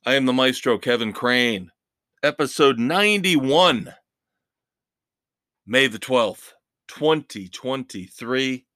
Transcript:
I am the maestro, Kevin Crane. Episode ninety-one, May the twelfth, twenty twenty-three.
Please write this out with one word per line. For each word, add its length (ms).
I 120
am 100
the 60
maestro, 460
Kevin 340
Crane. 580
Episode 560
ninety-one, 1160
May 220
the 140
twelfth, 540
twenty 580
twenty-three. 1300